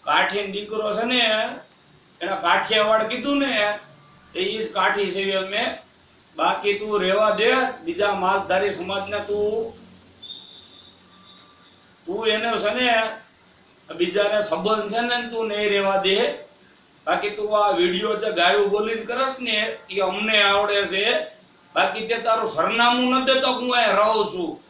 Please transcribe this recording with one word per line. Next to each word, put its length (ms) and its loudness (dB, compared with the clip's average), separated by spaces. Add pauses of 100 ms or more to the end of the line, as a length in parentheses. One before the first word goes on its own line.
કાઠીનો 480 0
દીકરો 420 -4
છે 100 0
ને, 160 2 (1000)
એના 140 -4
કાઠિયાવાડ 720 2
કીધું 300 -2
ને, 400 0 (540)
તો 80 -6
ઈ 180 -4
જ 140 -6
કાઠી 380 0
છે 220 -2
અમે. 460 -4 (580)
બાકી 380 0
તું 260 -2
રેવા 300 4
દે, 240 4 (300)
બીજા 300 0
માલધારી 580 0
સમાજને 460 -6
તું, 540 -2 (2250)
તું 200 -4
એને 320 0
છે 160 0
ને, 360 2 (840)
બીજાને 480 0
સંબંધ 500 -2
છે 80 0
ને, 300 -2
તું 180 -4
નહીં 200 -2
રેવા 280 2
દે. 360 2 (720)
બાકી 240 0
તું 360 0
આ 40 4
વીડિયો 460 0
જે 160 -4
ગાળું 380 4
બોલીને 320 -2
કરસ 380 -4
ને, 360 -2 (140)
ઈ 100 -4
અમને 420 0
આવડે 440 2
છે. 400 0 (480)
બાકી 320 0
તે 80 -2
તારું 380 0
સરનામું 600 2
નથી 200 2
દેતો 180 2
કે 120 -2
હું 120 0
અહીંયા 180 2
રહું 320 4
છું. 440 -6